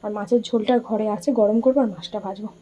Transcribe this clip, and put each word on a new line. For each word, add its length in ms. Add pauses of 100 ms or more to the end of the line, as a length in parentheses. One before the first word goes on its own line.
আর 120
মাছের 320
ঝোলটা 260 (140)
ঘরে 180 (100)
আছে, 120 (120)
গরম 240
করবো 200
আর 100
মাছটা 320
ভাজবো 220 (140)